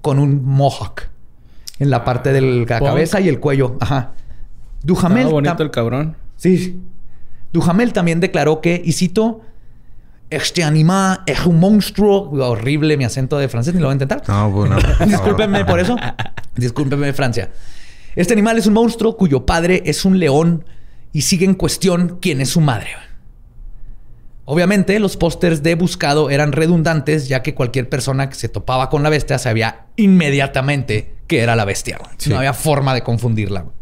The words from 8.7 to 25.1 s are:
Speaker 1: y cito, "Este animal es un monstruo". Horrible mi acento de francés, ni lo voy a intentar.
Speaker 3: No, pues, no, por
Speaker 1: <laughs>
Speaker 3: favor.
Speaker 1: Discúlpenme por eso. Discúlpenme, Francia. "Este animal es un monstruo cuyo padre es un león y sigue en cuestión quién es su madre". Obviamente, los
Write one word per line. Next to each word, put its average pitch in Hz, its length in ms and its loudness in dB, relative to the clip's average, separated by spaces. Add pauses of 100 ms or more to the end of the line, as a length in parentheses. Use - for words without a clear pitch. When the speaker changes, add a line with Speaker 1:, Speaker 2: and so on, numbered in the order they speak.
Speaker 1:
y 160 80 2
cito, 220 480 0 (880)
"Este 160 340 -2
animal 185 600 2
es 131 200 -2
un 170 140 4
monstruo". 196 720 2
Horrible 139 640 0
mi 139 80 0
acento 131 340 -2
de 139 120 -2
francés, 123 240 -2
ni 185 80 2
lo 143 60 2
voy 135 60 0
a - 20 0
intentar. 139 320 -2
Speaker 3:
No, 104 260 2
pues, 101 160 2
no, 98 80 4
por - 80 4
Speaker 1:
<laughs> - 100 4
Speaker 3:
favor. - 120 4
Speaker 1:
Discúlpenme 202 580 2
por 175 160 2
eso. 233 160 0 (580)
Discúlpenme, 139 580 -2
Francia. 117 360 -2 (680)
"Este 175 180 2
animal 220 240 2
es 214 100 2
un 208 60 4
monstruo 226 440 2
cuyo 139 280 2
padre 175 400 2
es 151 200 -2
un 190 140 4
león 160 460 2 (480)
y 147 80 -2
sigue 185 240 2
en 190 100 4
cuestión 175 680 0
quién 147 200 0
es 131 80 0
su 170 120 2
madre". 123 280 0 (1600)
Obviamente, 185 540 2
los 190 160 0